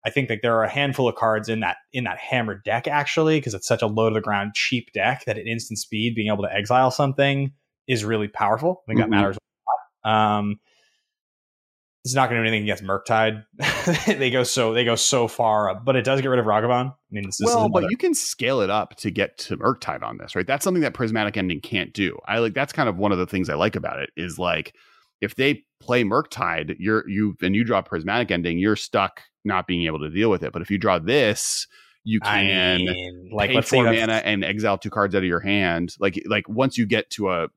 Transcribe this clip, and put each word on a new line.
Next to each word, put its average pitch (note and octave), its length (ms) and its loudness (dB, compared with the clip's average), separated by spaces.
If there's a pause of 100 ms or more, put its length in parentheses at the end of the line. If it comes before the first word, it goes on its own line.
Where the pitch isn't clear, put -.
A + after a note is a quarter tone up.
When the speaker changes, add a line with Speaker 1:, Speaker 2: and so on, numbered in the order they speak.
Speaker 1:
I A#2 60 -4
think C3 200 -2
that A2 120 -2
there A#2 160 2
are A2+ 60 4
a G2+ 60 0
handful C#3 380 0
of A2 80 2
cards A2 320 0
in A2+ 120 -2
that, F2+ 180 -2 (160)
in B2+ 120 -6
that F2+ 120 -6
Hammer A2+ 380 -4 (100)
deck, A#2 220 -2
actually, D#3 520 2
'cause B2+ 140 -6
it's F#2+ 140 -8
such A#2 160 0
a A2+ 40 0
low A2 220 2
to A2 60 0
the A2 40 2
ground, G#2 360 -2
cheap - 380 -2
deck A#2 320 0
that A2 120 -2
at A2 80 6
instant A2+ 320 -2
speed, A2+ 380 -2
being G#2+ 120 0
able G#2 160 0
to E2+ 80 -2
exile B2 380 2
something C#3 640 2 (340)
is A#2 160 0
really G#2+ 240 0
powerful. A#2 560 0
I - 40 -20
think A2 120 2
that A#2 60 4
Speaker 2:
Mm-hmm. A2+ 60 -2
Speaker 1:
matters G2+ 260 2 (680)
a A2 40 0
lot. G#2+ 300 4
Um, G2+ 200 -4 (1400)
it's B2+ 120 -6
not C3 140 4
gonna A#2 120 0
do A2+ 60 2
anything A2 160 2
against G#2 200 -2
Murktide. A2 600 0 (140)
<laughs> D#3 600 0
They C3 120 2
go B2+ 120 2
so, A#2+ 300 0
they A#2+ 100 2
go A#2 120 4
so A#2+ 320 2
far G#2+ 420 2
up, G2+ 160 -6
but C3 100 4
it B2 80 2
does C3+ 180 2
get C3+ 80 -2
rid B2+ 100 4
of A2+ 60 0
Ragavan. A#2+ 460 2
I - 40 -20 (160)
mean, G2+ 140 -8
this, F#2+ 120 -8
this A3 120 0
is A#3+ 60 2
Speaker 2:
Well, A3 140 4
but F#3 100 2
Speaker 1:
another E3+ 120 0
Speaker 2:
you B3 60 -4
can F4 160 2
scale B2+ 480 -2
it F#2+ 80 0
up G#2 280 -2
to - 140 -4
get F#2+ 280 -2
to - 180 -8
Murktide - 460 -2
on A1+ 140 -8
this, - 180 -16
right? F2+ 100 0
That's C#3 180 -2
something F#3 180 2
that C#3+ 120 0
Prismatic A2 440 -2
Ending F2+ 240 -2
can't - 320 -4
do. G2 240 -2 (100)
I A2 120 0
like, A2+ 140 0
that's C3+ 200 -2
kind C#3 160 2
of F2+ 80 -2
one G2+ 140 2
of F#2+ 60 2
the F2+ 100 0
things F2+ 220 -2
I D2+ 60 -2
like F2+ 200 2
about - 240 -6
it C#2 160 -6
is, E2+ 240 -8
like, E2+ 360 -2 (440)
if - 160 -4
they C3+ 280 0 (160)
play B2 240 0
Murktide, F#2+ 760 -2
you're, G#2+ 300 0
you, G2+ 320 -2
and F#2 140 0
you A2+ 80 2
draw A2+ 180 2
Prismatic G2+ 500 -2
Ending, F2 280 -2
you're G#2 160 2
stuck - 460 -2 (220)
not F#2+ 240 -2
being F2 200 0
able D#2 120 -4
to D2+ 100 -6
deal G2+ 200 2
with F2 140 0
it. D2 100 -6
But E2+ 80 -6
if - 80 -10
you G2+ 80 0
draw F#2 220 2
this, A2 680 0 (360)
you A2 200 0
Speaker 1:
I G2+ 200 2
Speaker 2:
can F#2 420 2
Speaker 1:
mean, F2+ 480 -8
like, G#2 160 0
Speaker 2:
pay C3 60 2
Speaker 1:
let's A2+ 140 2
say C3+ 80 4
Speaker 2:
four B2 80 4
Speaker 1:
that's A2+ 140 4
Speaker 2:
mana A2 140 0 (100)
and G2+ 200 0
exile G2+ 340 0
two G#2 140 -10
cards G2+ 240 0
out G2 40 4
of F#2 60 0
your E2+ 140 0
hand. F2 600 0
Like, G2 280 0
like, G#2 220 -2
once B2+ 280 0
you A#2 80 2
get G#2+ 260 0
to G2 200 -2
a E2+ 260 -2